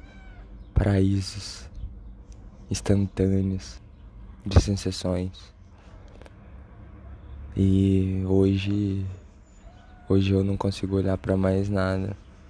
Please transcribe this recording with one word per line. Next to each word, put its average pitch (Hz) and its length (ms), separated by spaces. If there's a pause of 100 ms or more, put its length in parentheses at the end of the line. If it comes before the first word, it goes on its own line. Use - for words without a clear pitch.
(720)
paraísos 98 960 (1000)
instantâneos 95 1120 (640)
de 98 160
sensações. 92 920 (2000)
E 95 680
hoje, 98 800 (1040)
hoje 98 240
eu 95 120
não 98 120
consigo 98 400
olhar 95 220
pra 95 180
mais 95 320
nada. 95 480 (340)